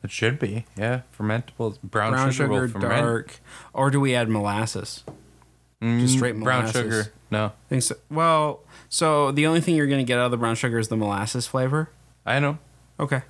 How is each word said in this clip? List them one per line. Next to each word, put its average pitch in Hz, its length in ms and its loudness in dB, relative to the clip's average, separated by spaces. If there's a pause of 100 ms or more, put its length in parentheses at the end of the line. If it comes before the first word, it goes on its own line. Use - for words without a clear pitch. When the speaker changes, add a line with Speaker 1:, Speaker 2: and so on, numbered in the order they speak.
Speaker 1:
It 101 80 -10
should 120 280 0
be, 110 280 -4 (100)
yeah. 120 260 -2 (140)
Fermentables, 107 640 -4
brown 107 300 0
Speaker 2:
Brown 131 200 2
Speaker 1:
sugar 135 160 0
will 107 180 0
Speaker 2:
sugar, 110 140 -6
Speaker 1:
ferment. 117 200 0
Speaker 2:
dark. 117 400 -4 (320)
Or 135 180 2
do 139 100 2
we 131 140 2
add 120 140 2
molasses? 104 760 -2 (800)
Speaker 1:
Mm, 117 180 0
Speaker 2:
Just 127 140 4
straight 123 260 0
Speaker 1:
brown 123 240 2
Speaker 2:
molasses. 110 80 -2 (100)
Speaker 1:
sugar, 110 300 -2 (180)
no. 107 220 0 (160)
Speaker 2:
Think 131 160 0
so? - 100 -2 (160)
Well, 156 500 2 (280)
so 147 420 2
the 147 160 2
only 165 140 4
thing 165 160 2
you're 147 100 4
gonna 139 180 2
get 123 140 2
out 123 80 2
of 123 60 2
the 120 40 0
brown 117 200 2
sugar 117 240 0
is 107 80 -2
the 113 80 -2
molasses 107 500 -2
flavor? 135 440 -2 (360)
Speaker 1:
I 131 140 0
know. 147 180 -2 (400)
Speaker 2:
Okay. 139 320 -2